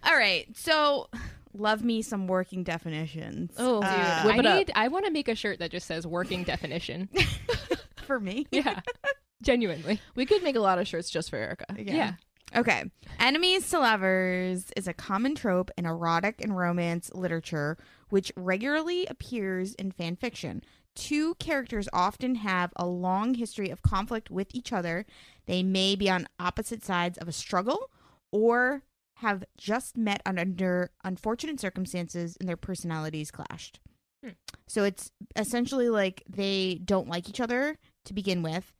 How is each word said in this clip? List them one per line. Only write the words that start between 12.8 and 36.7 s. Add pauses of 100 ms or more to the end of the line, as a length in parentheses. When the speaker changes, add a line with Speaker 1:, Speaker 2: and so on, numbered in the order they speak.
Speaker 1:
Enemies
to
lovers
is
a
common
trope
in
erotic
and
romance
literature, (320)
which
regularly
appears
in
fan
fiction. (340)
Two
characters
often
have
a
long
history
of
conflict
with
each
other. (420)
They
may
be
on (140)
opposite
sides
of
a
struggle (420)
or (340)
have (140)
just
met
un-,
under (140)
unfortunate
circumstances
and
their
personalities
clashed. (460)
Speaker 3:
Hmm. (360)
Speaker 1:
So
it's (260)
essentially,
like,
they